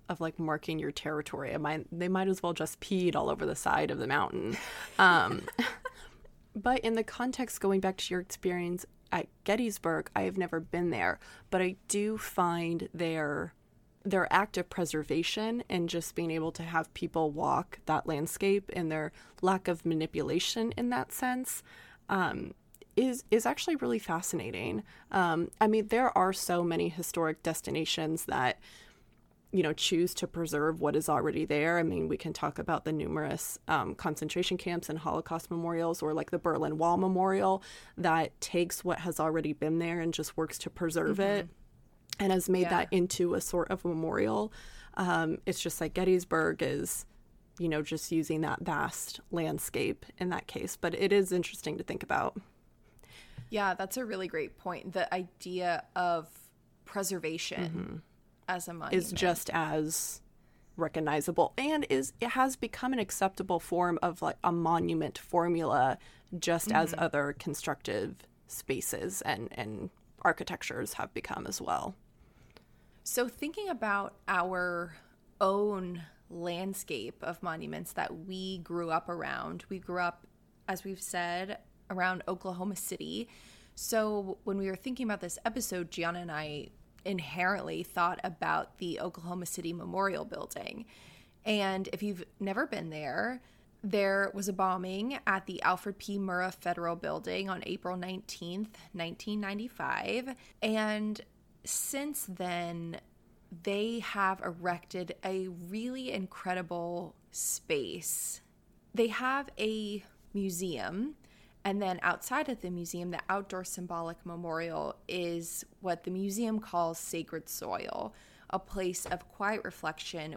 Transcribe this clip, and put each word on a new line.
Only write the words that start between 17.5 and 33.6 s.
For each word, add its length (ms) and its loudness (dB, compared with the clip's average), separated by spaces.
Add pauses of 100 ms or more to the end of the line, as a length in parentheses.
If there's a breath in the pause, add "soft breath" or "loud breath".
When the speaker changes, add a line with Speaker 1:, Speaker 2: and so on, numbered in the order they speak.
Speaker 1:
that 200 4
landscape 680 2
and 160 0
their 220 -2 (280 loud breath)
lack 280 4
of 180 0
manipulation 880 0
in 140 0
that 220 -2
sense, 500 -2 (460 loud breath)
um, 460 0 (420)
is, 340 4
is 160 6
actually 300 2
really 240 0
fascinating. 800 -2 (300 loud breath)
Um, 380 4 (100)
I 80 8
mean, 200 4
there 300 4
are 140 6
so 320 2
many 240 2
historic 560 0
destinations 800 0
that 340 2 (920 loud breath)
you 120 4
know, 100 2
choose 400 2
to 140 -2
preserve 540 0
what 140 4
is 140 2
already 380 2
there. 320 4
I 40 4
mean, 240 2
we 120 0
can 160 -6
talk 240 -2
about 260 -2
the 80 0
numerous, 760 -2